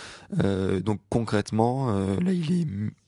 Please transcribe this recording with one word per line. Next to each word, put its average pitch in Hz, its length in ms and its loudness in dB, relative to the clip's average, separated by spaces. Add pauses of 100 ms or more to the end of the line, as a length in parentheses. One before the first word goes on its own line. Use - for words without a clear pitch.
(440)
Euh, 98 380 2
donc 101 180 0 (100)
concrètement, 117 840 0
euh, 98 280 0
là 180 140 0
il 175 280 0
est 175 40 0
mi- 104 260 -4 (160)